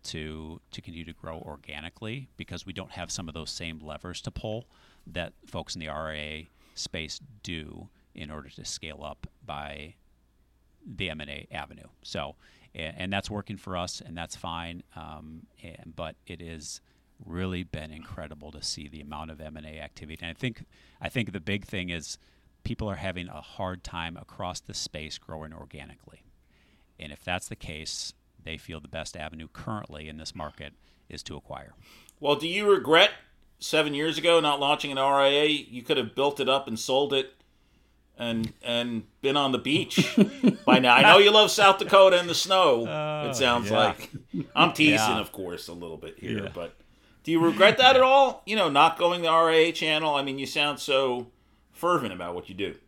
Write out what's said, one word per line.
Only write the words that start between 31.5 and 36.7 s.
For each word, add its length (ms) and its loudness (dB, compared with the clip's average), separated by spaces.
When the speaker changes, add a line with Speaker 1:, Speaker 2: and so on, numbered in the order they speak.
Speaker 2:
Well, 160 2
do 100 -6
you 240 2
regret 400 6
seven 340 0
years 240 -2
ago 220 4
not 220 0
launching 320 0
an 40 -4
R 220 4
I 80 6
A? 200 4
You 340 -4
could 160 0
have 180 -4
built 240 0
it 80 0
up 180 2
and 140 -6